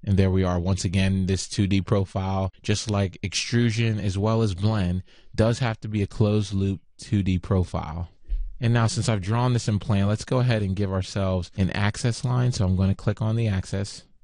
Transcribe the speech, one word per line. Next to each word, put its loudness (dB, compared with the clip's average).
And 4
there 4
we 2
are. 2
Once 0
again, 2
this -2
two 0
D 2
profile, -2
just -2
like 0
extrusion 0
as -2
well 2
as 0
blend, 0
does 2
have -2
to -14
be -2
a -2
closed 2
loop 0
two -2
D 2
profile. -2
And 2
now 4
since -2
I've 0
drawn 0
this 0
in 2
plan, 0
let's -2
go 0
ahead 2
and -2
give -2
ourselves -2
an 2
access -2
line. 0
So 0
I'm 2
gonna 2
click -4
on 0
the 0
access. -4